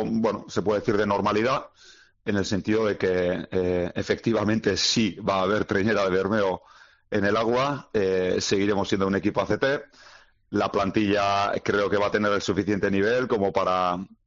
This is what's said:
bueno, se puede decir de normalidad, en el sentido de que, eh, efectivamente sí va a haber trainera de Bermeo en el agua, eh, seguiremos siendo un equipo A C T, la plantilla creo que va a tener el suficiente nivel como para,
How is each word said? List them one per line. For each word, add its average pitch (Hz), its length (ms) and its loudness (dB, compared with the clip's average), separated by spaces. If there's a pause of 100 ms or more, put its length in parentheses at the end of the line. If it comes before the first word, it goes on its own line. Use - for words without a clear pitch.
bueno, 110 440 -2
se 101 140 -2
puede 101 180 0
decir 104 160 0
de 104 100 2
normalidad, 104 600 0 (580)
en 104 120 -2
el 95 80 2
sentido 107 420 0
de 101 100 0
que, 90 560 0
eh, 90 420 0
efectivamente 104 840 0
sí 104 380 0
va 98 200 -2
a 95 60 2
haber 101 240 0
trainera 101 380 0
de 95 60 0
Bermeo 95 520 0 (480)
en 101 160 0
el 104 100 0
agua, 123 560 -2
eh, 92 480 0
seguiremos 101 480 0
siendo 98 180 0
un 98 80 0
equipo 98 280 0
A 95 40 -2
C 104 120 -2
T, 139 240 -2 (680)
la 101 220 0
plantilla 101 800 0 (100)
creo 101 260 0
que 101 100 0
va 101 80 0
a 101 40 0
tener 104 220 2
el 98 100 0
suficiente 98 480 0
nivel 110 380 0
como 98 240 0
para, 92 460 0 (280)